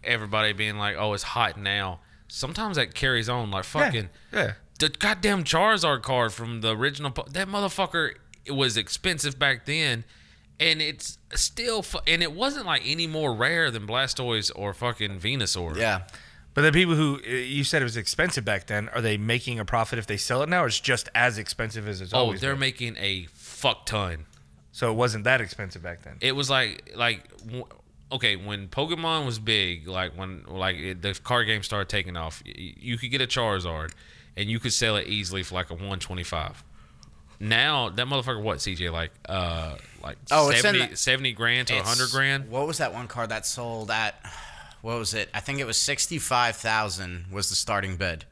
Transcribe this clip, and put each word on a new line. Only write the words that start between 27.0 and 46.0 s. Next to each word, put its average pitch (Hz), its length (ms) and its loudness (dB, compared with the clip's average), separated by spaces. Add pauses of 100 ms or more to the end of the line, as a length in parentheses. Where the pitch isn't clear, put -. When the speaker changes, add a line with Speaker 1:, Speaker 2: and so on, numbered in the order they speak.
Speaker 1:
w-, 117 200 -10 (480)
okay, 123 240 2
when 101 320 -6
Pokemon 160 560 -2
was 117 140 -2
big, 95 500 0
like, 92 280 -4
when, 92 320 -10
like, 92 280 -2
it, 87 260 -8
the 98 120 -2
card 120 320 0
game 107 160 0
started 101 260 -4
taking 90 280 -2
off, 80 280 -8
y-, - 120 -14
y-, 82 200 -12
you 117 220 -6
could 120 140 -8
get 131 80 0
a 127 60 2
Charizard, 90 640 -2 (440)
and 101 120 -2
you 113 120 0
could 117 120 -2
sell 110 240 2
it 98 120 0
easily 95 360 -2
for, - 120 -8
like, 90 140 -4
a 85 40 -8
one 95 260 -6
twenty-five. 87 640 -6 (800)
Now, 120 500 4
that 117 160 -2
motherfucker, 127 360 -2
what, 98 180 0
C 98 140 -2
J, 85 160 -2
like, 82 200 -4 (180)
uh, 82 460 -2 (280)
like, - 140 -12 (140)
Speaker 3:
Oh, 147 200 8
it's - 80 8
in - 40 8
Speaker 1:
seventy, 202 240 6
Speaker 3:
the, - 100 -8
Speaker 1:
seventy 131 360 2
grand 117 360 2
to 135 80 2
Speaker 3:
it's, - 80 0
Speaker 1:
a 104 40 0
hundred 123 220 2
grand? 135 400 2
Speaker 3:
what 135 160 0
was 160 120 -2
that 131 140 0
one 120 160 -8
card 117 220 -4
that 110 160 -4
sold 117 460 -4
at, 110 220 2 (680)
what 113 160 -4
was 107 160 -2
it? 107 180 -2
I 110 60 -4
think 139 220 -4
it 131 60 -2
was 113 100 -2
sixty-five 127 800 2